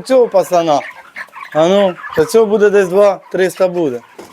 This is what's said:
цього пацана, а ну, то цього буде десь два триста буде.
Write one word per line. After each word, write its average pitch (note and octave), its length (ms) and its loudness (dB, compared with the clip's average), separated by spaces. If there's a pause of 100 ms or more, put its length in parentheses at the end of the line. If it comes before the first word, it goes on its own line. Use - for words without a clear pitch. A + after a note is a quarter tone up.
цього B3+ 220 2
пацана, E3+ 520 0 (760)
а D#3 140 2
ну, F#3+ 280 2 (200)
то D#3 100 2
цього A3 200 2
буде G#3 240 2
десь G3 180 2
два G3 320 2 (120)
триста F#3 360 -2
буде. D#3+ 320 -4 (340)